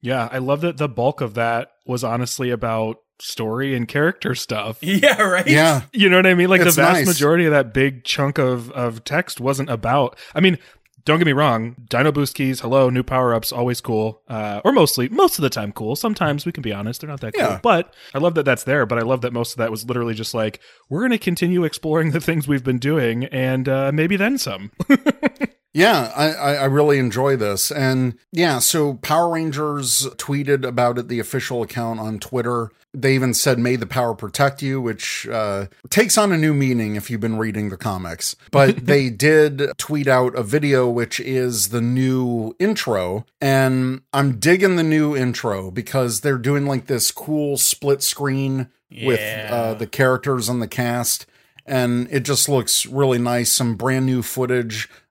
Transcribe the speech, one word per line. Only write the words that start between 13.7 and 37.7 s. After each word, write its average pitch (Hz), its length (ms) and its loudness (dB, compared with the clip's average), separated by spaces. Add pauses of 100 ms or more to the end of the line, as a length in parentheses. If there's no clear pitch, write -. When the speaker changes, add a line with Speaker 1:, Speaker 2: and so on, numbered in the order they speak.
Speaker 1:
cool. 110 460 -4
Uh, 104 380 -8
or 233 80 4
mostly, 143 360 2
most 339 300 2
of 170 40 -2
the 135 80 0
time 104 200 -4
cool. 110 240 -6
Sometimes, 156 500 -2
we 175 60 -4
can 156 120 -12
be 113 100 -6
honest, 104 280 -8
they're 151 80 -12
not 143 120 -12
that 110 140 -8
cool. 392 100 0
Speaker 3:
Yeah. 95 180 -2
Speaker 1:
But 185 320 0 (180)
I 135 60 -6
love 165 160 2
that 156 100 0
that's 131 200 2
there, 131 220 0
but 117 120 -2
I 117 40 0
love 123 180 0
that 120 120 -4
most 117 200 -4
of - 60 -10
that 113 120 -2
was 107 140 -8
literally 120 300 -4
just 110 200 -8
like, 110 240 -4 (320)
"We're 156 120 -2
gonna 247 160 2
continue 175 440 0
exploring 160 480 0
the 160 100 0
things 151 280 -2
we've 139 160 0
been 127 160 0
doing, 127 460 0
and, 131 420 -2
uh, 135 260 0
maybe 165 220 0
then 220 200 0
some." 190 360 -8 (160)
<laughs> 277 180 6 (680)
Speaker 3:
Yeah, 160 420 4
I, 151 160 2
I, 143 220 0
I 139 100 0
really 143 340 4
enjoy 131 380 2
this. 104 340 -2
And, 131 440 0 (180)
yeah, 160 280 2
so 147 340 0
Power 165 400 2
Rangers 147 720 -2 (100)
tweeted 139 500 -2
about 123 300 0
it, 120 120 -6
the 120 100 -4
official 120 440 -4
account 113 380 -6
on 110 180 -6
Twitter. 120 520 -4 (240)
They 135 200 2
even 127 200 2
said, 127 240 2
"May 123 180 2
the 113 100 -6
power 120 280 -2
protect 135 480 -2
you," 135 180 -2
which, 113 480 -6
uh, 104 380 -4 (240)
takes 214 260 2
on 208 160 4
a 165 60 2
new 156 160 2
meaning 120 420 0
if 104 140 -8
you've 113 100 -4
been 113 160 -2
reading 107 320 -4
the 95 80 -8